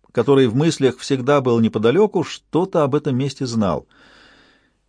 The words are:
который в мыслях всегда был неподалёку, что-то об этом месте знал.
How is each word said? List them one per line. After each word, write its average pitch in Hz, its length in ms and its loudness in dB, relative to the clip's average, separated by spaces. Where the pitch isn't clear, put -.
который 135 340 2
в 107 80 -2
мыслях 139 420 0
всегда 135 440 0
был 120 180 2
неподалёку, 127 640 0
что-то 170 600 -2
об 135 120 -2
этом 143 220 -2
месте 139 280 -6
знал. 107 400 -2